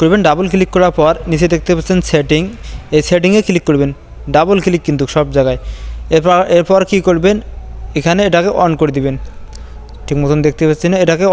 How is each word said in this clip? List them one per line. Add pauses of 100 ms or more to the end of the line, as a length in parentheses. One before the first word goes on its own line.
করবেন।
ডাবল
ক্লিক
করার
পর (180)
নিচে
দেখতে
পাচ্ছেন
সেটিং, (480)
এই
সেটিংয়ে
ক্লিক
করবেন, (400)
ডাবল
ক্লিক
কিন্তু
সব (100)
জায়গায়। (520)
এরপর, (120)
এরপর
কী
করবেন, (640)
এখানে
এটাকে (160)
on
করে
দিবেন, (920)
ঠিক
মতন
দেখতে
পাচ্ছি
না,
এটাকে